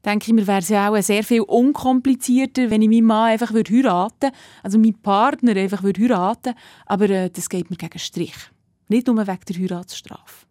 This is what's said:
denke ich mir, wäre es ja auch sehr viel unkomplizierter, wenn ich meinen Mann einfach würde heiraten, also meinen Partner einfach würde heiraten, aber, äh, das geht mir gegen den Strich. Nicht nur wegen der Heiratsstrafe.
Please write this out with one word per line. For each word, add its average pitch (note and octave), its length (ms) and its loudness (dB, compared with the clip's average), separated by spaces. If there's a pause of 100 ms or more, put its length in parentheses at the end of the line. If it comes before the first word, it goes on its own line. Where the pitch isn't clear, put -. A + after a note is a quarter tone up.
denke G#3 220 -2
ich A#3 60 2
mir, G#3+ 160 2
wäre G3 100 2
es E3+ 100 -6
ja G#3 220 2
auch G#3+ 100 2
sehr G#3 220 0
viel A3+ 200 2
unkomplizierter, B3+ 1300 0
wenn A3 120 2
ich A3 60 4
meinen A3+ 180 4
Mann A3+ 240 2
einfach A3 220 -2
würde A3 200 0
heiraten, A#3 600 0 (320)
also G3 140 0
meinen A3 220 2
Partner A#3 540 2
einfach F#3+ 300 -2
würde G3 180 0
heiraten, A#3 520 -2 (320)
aber, G3+ 220 0
äh, F#3 220 -2
das F3+ 180 -12
geht F3 220 -6
mir F#3 60 -10
gegen E3 160 -12
den F3+ 80 -16
Strich. - 340 -8 (540)
Nicht A#3+ 180 0
nur B3 100 2
wegen G3 320 -4
der F3+ 80 -8
Heiratsstrafe. - 960 -10